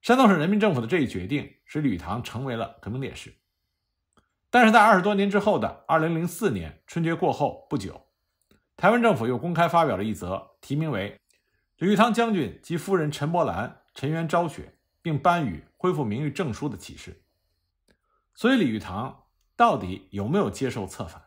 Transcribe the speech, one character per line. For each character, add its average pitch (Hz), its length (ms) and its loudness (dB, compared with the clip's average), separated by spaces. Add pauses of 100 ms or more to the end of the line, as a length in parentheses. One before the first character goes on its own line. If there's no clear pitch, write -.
山 247 140 4
东 262 120 6
省 190 80 6
人 160 140 0
民 214 80 2
政 196 160 2
府 123 60 0
的 110 60 -6
这 175 120 -2
一 131 80 0
决 90 200 -8
定 123 280 -6 (100)
使 - 160 -6
李 139 100 0
玉 92 60 -2
堂 90 260 -8
成 123 220 -10
为 123 120 -6
了 - 240 -8
革 98 100 -12
命 131 100 -8
烈 131 140 -10
士。 - 220 -20 (1120)
但 240 160 8
是 214 60 6
在 220 120 8
二 214 120 8
十 180 60 4
多 208 120 2
年 202 160 2
之 202 80 2
后 202 220 2
的 - 260 -6
二 156 140 2
零 165 120 0
零 165 140 -2
四 175 240 -4
年 85 380 -8
春 170 160 -4
节 165 100 -2
过 160 180 0
后 - 380 -4
不 143 80 -2
久， - 300 -10 (680)
台 185 140 4
湾 240 100 4
政 220 160 4
府 113 120 -2
又 123 100 0
公 170 160 -4
开 170 140 2
发 165 160 4
表 113 120 0
了 95 60 -4
一 107 100 -4
则 90 480 -8
题 - 140 -8
名 156 160 -2
为 101 220 -4 (640)
《李 185 160 0
玉 - 20 4
堂 214 180 4
将 233 220 0
军 123 260 -4
及 170 160 -8
夫 190 200 -2
人 151 160 0
陈 147 180 -4
伯 170 140 0
兰、 101 380 -6 (120)
陈 143 160 -6
元 165 160 -4
昭 170 220 0
雪 - 280 -14 (240)
并 156 160 -4
颁 170 300 2
予 82 180 -8 (120)
恢 180 160 -2
复 147 120 -2
名 107 160 -4
誉 147 120 -4
证 151 200 -4
书》 143 160 -8
的 104 80 -8
启 85 200 -18
事。 - 260 -20 (1120)
所 247 180 2
以 262 60 4
李 156 100 2
玉 110 120 -2
堂 107 460 -10 (280)
到 220 240 4
底 95 320 -10
有 101 160 -6
没 151 100 -2
有 143 140 0
接 131 180 -6
受 104 160 -8
策 92 200 -12
反 - 220 -16